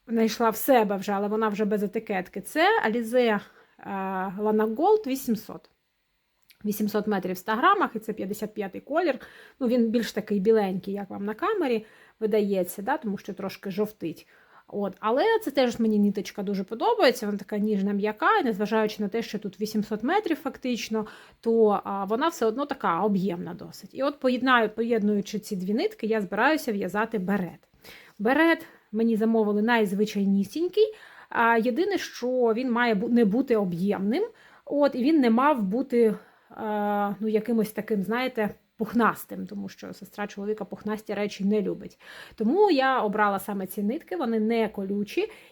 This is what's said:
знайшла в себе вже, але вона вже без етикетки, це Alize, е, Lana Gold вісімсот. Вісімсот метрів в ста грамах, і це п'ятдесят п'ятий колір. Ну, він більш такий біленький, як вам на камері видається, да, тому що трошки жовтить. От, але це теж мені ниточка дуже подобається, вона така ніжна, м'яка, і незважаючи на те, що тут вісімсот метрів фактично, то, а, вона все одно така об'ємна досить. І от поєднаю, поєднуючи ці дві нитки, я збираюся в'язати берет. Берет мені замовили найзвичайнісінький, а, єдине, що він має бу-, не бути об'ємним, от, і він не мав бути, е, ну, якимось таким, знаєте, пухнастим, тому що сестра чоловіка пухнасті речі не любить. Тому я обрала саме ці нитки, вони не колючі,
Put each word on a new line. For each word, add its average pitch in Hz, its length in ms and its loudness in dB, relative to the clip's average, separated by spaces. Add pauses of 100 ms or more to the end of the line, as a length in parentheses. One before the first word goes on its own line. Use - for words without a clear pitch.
знайшла 226 420 2
в 214 60 -2
себе 214 400 4
вже, 196 160 -4
але 202 160 -2
вона 220 200 0
вже 208 180 0
без 202 180 0
етикетки, 202 580 -6
це 381 460 2
Alize, 226 320 0
е, 220 200 4 (1000)
Lana 214 360 2
Gold 427 320 2
вісімсот. 254 640 -4 (960)
Вісімсот 208 420 -2
метрів 185 280 -2
в 185 40 -10
ста 220 160 -4
грамах, 320 400 2
і 214 40 -6
це 214 140 -8
п'ятдесят 208 400 -8
п'ятий 202 280 -10
колір. 294 380 -2 (400)
Ну, 262 80 0
він 226 220 2
більш 220 220 0
такий 208 280 -4
біленький, 196 540 2
як 202 160 -8
вам 202 160 -8
на 214 80 -4
камері 285 520 -2 (340)
видається, 202 600 0
да, 254 160 -2
тому 202 200 -6
що - 160 -12
трошки 190 380 -10
жовтить. 190 560 -6 (400)
От, 196 320 -6
але 233 240 0 (200)
це 285 80 -6
теж 247 280 0
мені 214 200 2
ниточка 202 440 0
дуже 196 200 -4
подобається, 285 600 0
вона 208 120 -4
така 208 200 -8
ніжна, 202 360 0
м'яка, 214 440 0
і 359 60 0
незважаючи 214 600 -2
на 202 60 -4
те, 226 120 -4
що 220 180 -8
тут 208 220 -10
вісімсот 214 420 -4
метрів 330 340 0
фактично, 220 720 -6 (340)
то, 226 420 4
а, 196 220 -6
вона 233 220 0
все 330 180 -2
одно 233 200 0
така 185 360 -2
об'ємна 180 520 0
досить. 170 400 -16
І 262 100 -4
от 294 160 -2
поєднаю, 247 500 4
поєднуючи 214 680 0
ці 208 160 -8
дві 185 180 -4
нитки, 302 340 -2
я 220 140 0
збираюся 240 500 0
в'язати 202 480 -2
берет. 180 500 -4 (500)
Берет 311 460 4 (260)
мені 226 240 2
замовили 214 460 2
найзвичайнісінький, 214 1300 2 (340)
а, 233 280 2
єдине, 262 400 0
що 247 580 0
він 247 160 -2
має 233 240 2
бу-, 220 140 -2
не 240 160 6
бути 240 300 2
об'ємним, 202 720 0 (380)
от, 285 300 2
і 247 80 -2
він 311 160 6
не 247 100 6
мав 254 320 4
бути, 233 420 0
е, 214 120 4 (1040)
ну, 220 80 -4
якимось 214 440 0
таким, 208 320 -2
знаєте, 226 460 -2 (280)
пухнастим, 190 720 -2
тому 202 220 -10
що 185 240 -16
сестра 202 340 -8
чоловіка 208 380 -8
пухнасті 214 480 -8
речі 196 320 -4
не 208 160 2
любить. 175 380 -8 (360)
Тому 359 360 4
я 262 300 4
обрала 208 380 2
саме 196 280 -6
ці 202 160 -6
нитки, 277 320 -4
вони 226 240 0
не 220 300 2
колючі, 208 600 -4 (200)